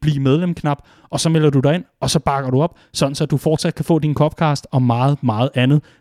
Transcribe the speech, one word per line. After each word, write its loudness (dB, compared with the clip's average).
bliv 0
medlem-knap, 0
og -4
så 0
melder 4
du 2
dig 2
ind, -6
og -2
så 0
bakker -2
du 2
op, -2
sådan -2
så -4
du 0
fortsat -2
kan -6
få 2
din -2
Copcast -2
og 0
meget, 0
meget 0
andet. 2